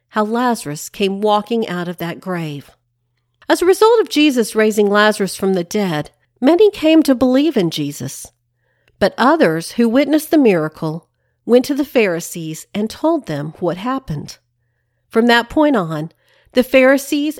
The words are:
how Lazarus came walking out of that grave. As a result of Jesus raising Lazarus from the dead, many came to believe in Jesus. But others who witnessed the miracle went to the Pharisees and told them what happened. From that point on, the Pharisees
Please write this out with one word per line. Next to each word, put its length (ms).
how 140
Lazarus 640
came 320
walking 480
out 200
of 100
that 220
grave. 500
As 120
a 60
result 340
of 80
Jesus 480
raising 320
Lazarus 480
from 180
the 80
dead, 480
many 300
came 340
to 100
believe 420
in 140
Jesus. 600
But 180
others 560
who 160
witnessed 440
the 60
miracle 720
went 220
to 80
the 100
Pharisees 920
and 160
told 360
them 340
what 160
happened. 640
From 160
that 220
point 280
on, 340
the 120
Pharisees 760